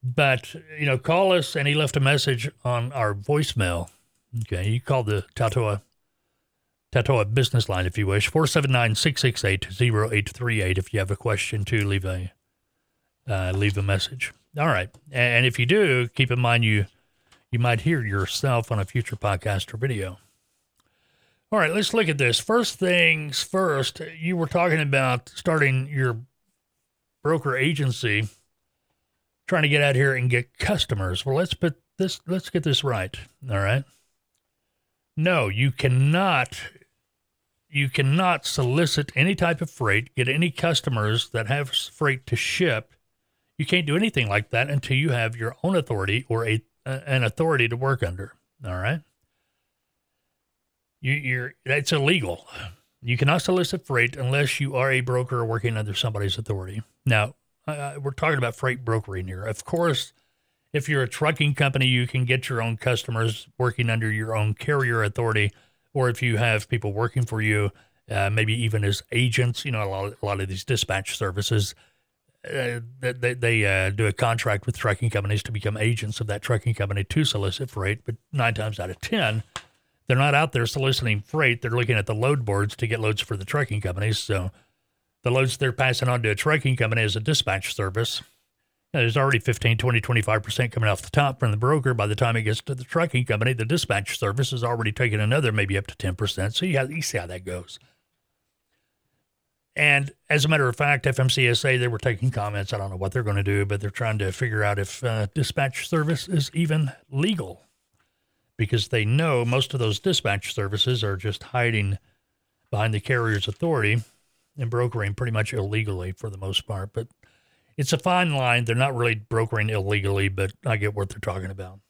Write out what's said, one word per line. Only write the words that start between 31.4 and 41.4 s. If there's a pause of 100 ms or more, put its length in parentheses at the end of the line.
put (220)
this,
let's
get
this
right, (320)
all
right? (1300)
No,
you
cannot, (1120)
you
cannot
solicit
any
type
of
freight,
get
any
customers
that